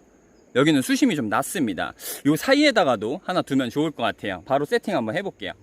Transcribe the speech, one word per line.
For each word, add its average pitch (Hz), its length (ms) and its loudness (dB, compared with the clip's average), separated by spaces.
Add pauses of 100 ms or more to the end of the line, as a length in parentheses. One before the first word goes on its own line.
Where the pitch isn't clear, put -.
(540)
여기는 143 280 4
수심이 254 340 2
좀 117 120 -4
낮습니다. 101 640 -2 (340)
요 151 100 4
사이에다가도 185 880 2
하나 180 180 -2
두면 131 280 -2
좋을 151 200 -2
것 131 120 -10
같아요. 98 440 -4
바로 139 180 0
세팅 208 320 -2
한번 110 200 -2
해볼게요. 165 360 -4 (100)